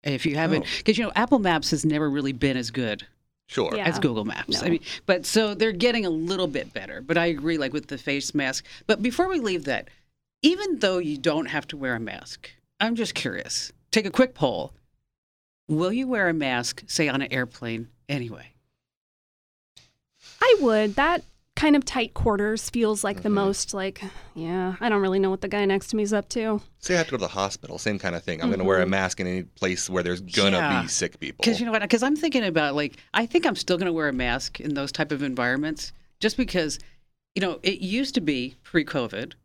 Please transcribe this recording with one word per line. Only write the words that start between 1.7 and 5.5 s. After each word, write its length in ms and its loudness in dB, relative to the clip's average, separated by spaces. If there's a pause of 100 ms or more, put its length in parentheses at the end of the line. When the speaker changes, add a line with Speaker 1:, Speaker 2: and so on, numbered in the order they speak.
Speaker 1:
has 140 0
never 260 2
really 220 0
been 240 2
as 160 -4
good 340 -4 (400)
Speaker 2:
Sure. 300 0
Speaker 3:
Yeah. 120 -2
Speaker 1:
as 100 0
Google 260 0
Maps. 360 -4
Speaker 3:
No. 60 -4
Speaker 1:
I 40 2
mean, 100 2 (260)
but 200 2
so 280 2